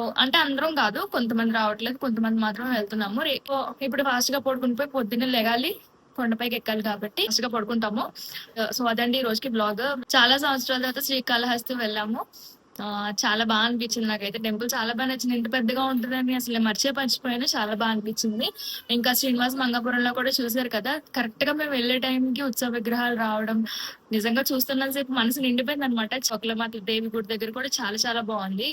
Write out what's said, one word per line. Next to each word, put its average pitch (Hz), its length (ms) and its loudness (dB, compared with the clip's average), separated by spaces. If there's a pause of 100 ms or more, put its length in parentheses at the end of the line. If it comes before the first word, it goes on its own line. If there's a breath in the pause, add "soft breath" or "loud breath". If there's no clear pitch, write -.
(180)
అంటే 262 200 4
అందరం 285 380 2
కాదు, 269 260 2 (120)
కొంతమంది 226 400 2
రావట్లేదు, 226 440 0
కొంతమంది 226 480 0
మాత్రం 233 280 -2
వెళ్తున్నాము. 214 480 -2
రేపు 285 320 -2 (280)
ఇప్పుడు 269 220 0
ఫాస్ట్ 247 320 2
గా 277 120 0
పడుకుని 254 280 2
పోయి 285 200 -2
పొద్దున్నే 240 400 0
లెగాలి, 233 360 2 (460)
కొండపైకి 240 380 0
ఎక్కాలి 220 340 -2
కాబట్టి 208 380 -2
ఫాస్ట్ 226 180 0
గా 240 100 -2
పడుకుంటాము. 220 480 0 (540 loud breath)
Uh, 220 180 0
so 254 60 -2 (100)
అదండి 240 260 2
ఈ 262 120 0
రోజుకి 220 200 -2
బ్లాగ్. 214 360 0 (300)
చాలా 254 220 8
సంవత్సరాల 262 480 0
తర్వాత 262 220 -2
శ్రీకాళహస్తి 247 680 0 (120)
వెళ్ళాము. 214 360 -2 (600 loud breath)
ఆ, 208 60 -6 (360)
చాలా 220 260 2
బాగా 220 180 4
అనిపించింది 233 400 -2
నాకైతే. 208 380 -2
టెంపుల్ 220 280 -2
చాలా 226 200 -2
బాగా 254 160 -2
నచ్చింది. 247 280 0
ఇంత 226 160 -2
పెద్దగా 254 380 2
ఉంటుందని 254 480 0
అసలు 240 200 -2
మర్చే 220 320 2
మర్చిపోయాను. 254 540 -2
చాలా 220 360 0
బాగా 226 100 2
అనిపించింది. 220 560 0 (480 loud breath)
ఇంకా 240 180 4
శ్రీనివాస 254 420 2
మంగాపురంలో 240 580 2
కూడా 262 260 0
చూశారు 240 300 0
కదా, 226 240 -2 (220)
కరెక్ట్ 233 320 -2
గా 294 120 4
మేము 302 120 -2
వెళ్ళే 254 280 2
టైంకి 262 500 2
ఉత్సవ 247 280 -2
విగ్రహాలు 240 380 0
రావడం 220 440 0 (520 loud breath)
నిజంగా 226 400 2
చూస్తున్నంతసేపు 269 680 0
మనసు 247 200 2
నిండిపోయింది 262 460 0
అనమాట. 226 280 0 (140)
చొక్కలమాత 226 640 -4
దేవి 220 240 0
గుడి 214 180 -2
దగ్గర 220 180 -4
కూడా 262 280 -4
చాలా 214 260 -2
చాలా 233 260 -2
బాగుంది. 202 420 -4